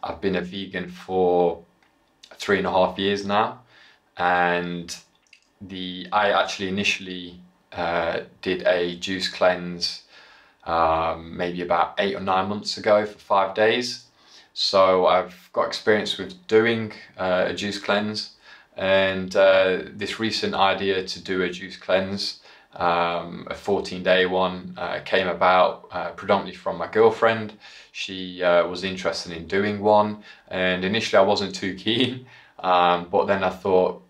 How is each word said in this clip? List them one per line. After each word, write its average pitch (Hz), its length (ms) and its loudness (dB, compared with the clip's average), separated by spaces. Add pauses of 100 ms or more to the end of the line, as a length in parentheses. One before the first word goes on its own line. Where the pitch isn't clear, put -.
I've - 180 -10
been 95 140 -2
a 90 60 0
vegan 92 500 -10
for 87 720 2 (720)
three 101 240 0
and 92 80 -2
a 87 60 -2
half 92 260 2
years 101 260 0
now, 104 360 0 (560)
and 87 800 0 (640)
the, 92 500 -10
I 101 220 2
actually 95 340 0
initially, 92 720 -4 (320)
uh, 85 520 -2 (200)
did 92 240 -2
a 87 300 0
juice 95 320 -6
cleanse, 87 720 -2 (640)
um, 82 720 0
maybe 90 260 -4
about 87 380 0
eight 98 160 -2
or - 40 -8
nine 95 280 0
months 104 280 -6
ago 107 300 2
for - 140 -14
five 95 340 0
days. 120 520 0 (460)
So 92 540 4
I've 87 460 0
got 113 160 0
experience - 500 0
with - 300 -12
doing, 110 440 2 (240)
uh, 92 300 2
a - 80 -4
juice 101 240 -6
cleanse, 107 540 -2 (460)
and, 95 560 2
uh, 95 440 6 (120)
this 101 300 -8
recent 104 340 -2
idea 95 480 2
to 92 200 -10
do 92 180 -2
a 90 80 0
juice 92 300 -10
cleanse, 95 640 -2 (340)
um, 87 760 -2
a - 40 -6
fourteen 92 480 -4
day 92 240 4
one, 92 500 -2
uh, 90 260 -8
came 95 260 0
about, 92 640 2
uh, 85 200 -8
predominantly 92 440 -2
from 90 220 -6
my 85 100 -6
girlfriend. 110 680 2 (380)
She, 92 500 -8
uh, 87 240 6
was 90 180 -6
interested 90 480 -4
in 82 140 -12
doing 101 340 -2
one, 107 420 4 (260)
and 92 360 -2
initially 110 340 2
I 95 40 8
wasn't 98 320 2
too 95 200 -6
keen, 113 520 -2 (320)
um, 87 520 2
but 98 160 2
then 98 160 0
I 92 60 0
thought 92 600 2